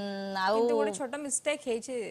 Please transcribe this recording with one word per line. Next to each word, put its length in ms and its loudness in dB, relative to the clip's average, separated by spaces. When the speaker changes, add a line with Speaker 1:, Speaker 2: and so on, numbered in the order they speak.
Speaker 1:
ଆଉ 200 4
Speaker 2:
କିନ୍ତୁ 200 4
ଗୋଟେ 160 4
ଛୋଟ 240 -4
ମିଷ୍ଟେକ୍ 520 -2
ହେଇଛି। 280 -2